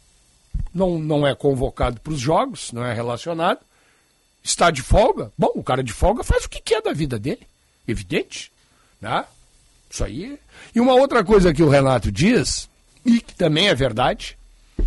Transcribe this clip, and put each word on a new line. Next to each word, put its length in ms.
não, 260
não 280
é 80
convocado 680
pros 180
jogos, 540
não 120
é 100
relacionado, 640
está 280
de 120
folga. 560
Bom, 160
o 80
cara 200
de 100
folga 320
faz 200
o 40
que 120
quer 220
da 100
vida 260
dele, 280
evidente, 640
né? 240
Isso 140
aí. 340
E 60
uma 140
outra 300
coisa 300
que 80
o 60
Renato 420
diz, 580
e 160
que 140
também 340
é 60
verdade, 640